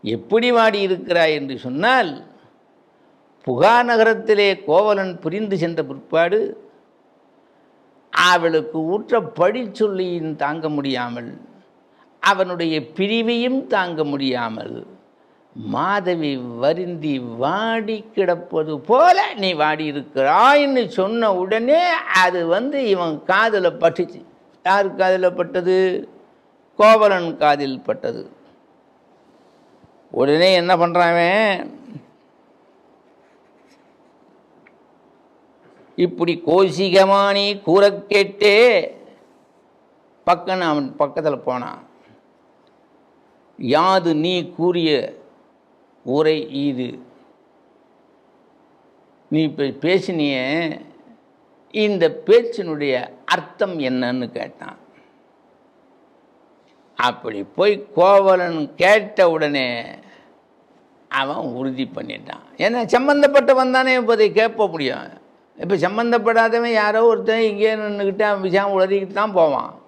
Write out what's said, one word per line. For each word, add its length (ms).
எப்படி 480
வாடியிருக்கிறாய் 800
என்று 240
சொன்னால், 540
புகார் 380
நகரத்திலே 640
கோவலன் 560
பிரிந்து 380
சென்ற 260
பிற்பாடு 560
அவளுக்கு 680
ஊற்ற 400
பழிச்சொல்லியும் 1000
தாங்க 340
முடியாமல், 600
அவனுடைய 520
பிரிவையும் 760
தாங்க 360
முடியாமல், 720
மாதவி 760
வருந்தி 560
வாடி 600
கிடப்பது 680
போல 380
நீ 200
வாடி 380
இருக்கிறாய்ன்னு 960
சொன்ன 480
உடனே 480
அது 240
வந்து 400
இவன் 280
காதுல 500
பட்டுச்சு. 440
யார் 300
காதுல 400
பட்டது? 400
கோவலன் 580
காதில் 420
பட்டது. 420
உடனே 420
என்ன 240
பண்றான் 340
அவன்? 580
இப்படி 360
கோசிகமானி 1000
கூறக் 480
கேட்டே 460
பக்கன்னு 440
அவன் 180
பக்கத்துல 420
போனான். 400
"யாது 560
நீ 180
கூறிய 420
உரை 320
இது? 400
நீ 120
இப்ப 200
பேசினியே, 840
இந்த 340
பேச்சினுடைய 680
அர்த்தம் 540
என்னன்னு?" 520
கேட்டான். 480
அப்படி 460
போய் 320
கோவலன் 800
கேட்ட 540
உடனே 380
அவன் 420
உறுதி 320
பண்ணிட்டான். 600
ஏன்னா 280
சம்பந்தப்பட்டவன் 840
தானே 240
இப்ப 180
அதை 180
கேட்ப 360
முடியும். 400
இப்ப 180
சம்பந்தப்படாதவன் 1000
யாரோ 320
ஒருத்தன் 360
இங்கே 340
நின்னுக்கிட்டு 460
அவன் 200
விஷயம் 320
உளறிக்கிட்டு 400
தான் 180
போவான். 400